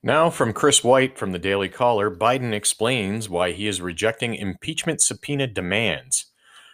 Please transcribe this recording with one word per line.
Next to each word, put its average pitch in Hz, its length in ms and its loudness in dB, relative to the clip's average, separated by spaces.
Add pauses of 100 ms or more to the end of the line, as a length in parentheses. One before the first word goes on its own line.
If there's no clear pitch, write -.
Now 156 280 4
from 117 220 0
Chris - 320 4
White 131 340 4
from 98 140 -4
the 90 60 -4
Daily 98 300 0
Caller, 110 460 2
Biden 123 380 0
explains 107 760 -2
why 90 220 0
he 95 160 -6
is 95 140 -4
rejecting 107 560 -4
impeachment 147 640 -6
subpoena 139 480 -2
demands. 95 800 -2 (480)